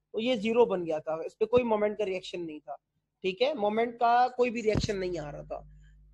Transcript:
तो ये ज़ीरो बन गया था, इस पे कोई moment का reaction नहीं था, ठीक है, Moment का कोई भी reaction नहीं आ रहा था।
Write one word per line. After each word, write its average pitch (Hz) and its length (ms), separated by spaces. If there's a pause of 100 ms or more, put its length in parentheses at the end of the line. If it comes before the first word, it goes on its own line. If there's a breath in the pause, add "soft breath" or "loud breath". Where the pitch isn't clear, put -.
(140)
तो 202 60
ये 247 180
ज़ीरो 226 280
बन 185 180
गया 156 160
था, 160 260
इस 185 80
पे - 120
कोई 240 180
moment 208 340
का 208 60
reaction 185 380
नहीं 151 180
था, 143 160 (480)
ठीक 190 180
है, 277 120
Moment 226 420
का 240 320
कोई 247 220
भी 233 120
reaction 208 340
नहीं 185 240
आ 147 100
रहा 151 140
था। - 240 (460 soft breath)